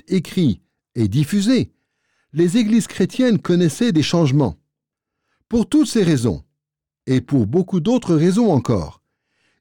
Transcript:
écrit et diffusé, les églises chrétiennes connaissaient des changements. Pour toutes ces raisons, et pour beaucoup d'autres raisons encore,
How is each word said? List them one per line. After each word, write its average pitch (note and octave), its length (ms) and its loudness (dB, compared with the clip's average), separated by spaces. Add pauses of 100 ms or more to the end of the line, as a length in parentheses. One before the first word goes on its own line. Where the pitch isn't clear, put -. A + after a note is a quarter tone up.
écrit E3 540 -2 (340)
et A2+ 120 0
diffusé, F#3+ 640 -2 (640)
les E3 240 0
églises A3 300 2
chrétiennes G#3+ 500 0
connaissaient F3 540 0
des D#3 100 2
changements. C#3+ 540 0 (920)
Pour A3+ 220 -2
toutes D4 180 2
ces A3 140 -2
raisons, B2 400 0 (640)
et C3 160 0
pour B2+ 240 0
beaucoup F3 360 -2
d'autres G3 340 0
raisons F#3 360 2
encore, A2 520 -2 (580)